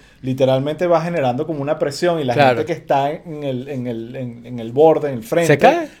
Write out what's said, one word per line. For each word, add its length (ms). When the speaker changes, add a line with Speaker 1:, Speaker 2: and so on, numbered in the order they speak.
Speaker 1:
literalmente 680
va 140
generando 460
como 160
una 160
presión 420
y 40
la 100
Speaker 2:
Claro. 240
Speaker 1:
gente 80
que 120
está 340
en 320
el, 260
en 160
el, 280
en, 300
en 140
el 140
borde, 360
en 60
el 80
frente, 320
Speaker 2:
¿Se 40
cae? 300